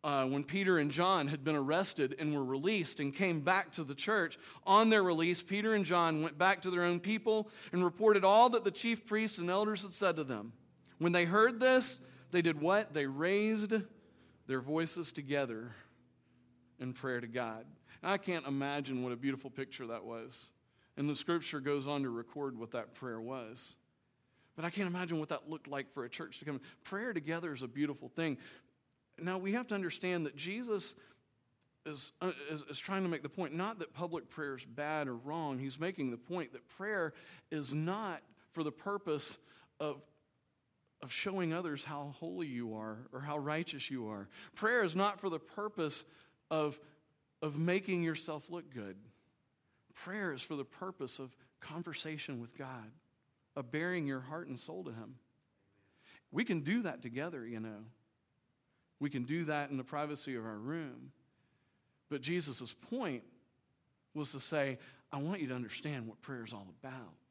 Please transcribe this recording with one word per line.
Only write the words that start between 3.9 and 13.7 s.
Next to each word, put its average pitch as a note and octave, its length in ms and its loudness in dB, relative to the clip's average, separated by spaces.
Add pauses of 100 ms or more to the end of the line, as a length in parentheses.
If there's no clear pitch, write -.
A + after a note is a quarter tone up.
church, F#3+ 440 0 (260)
on G#3+ 240 10
their G#3+ 140 10
release, E3+ 400 4
Peter G#3 300 2
and G#3 100 6
John E3 380 4
went D#3 160 -2
back F#3 240 6
to F#3 80 -2
their F3 140 4
own F3 180 4
people G#3+ 480 2 (240)
and F3+ 100 4
reported G3 400 6
all A3 280 10
that A#3 120 4
the G3+ 80 4
chief - 340 0
priests G#3+ 320 0
and F3 120 -2
elders G3+ 340 2
had F#3+ 100 -10
said F3+ 220 4
to D#3 80 -2
them. A2+ 300 -6 (460)
When E3+ 120 4
they F3 140 6
heard A3 340 6
this, B3+ 380 6 (340)
they F3 100 4
did E3 200 4
what? F#3+ 320 4
They D3 120 2
raised G3+ 680 2 (760)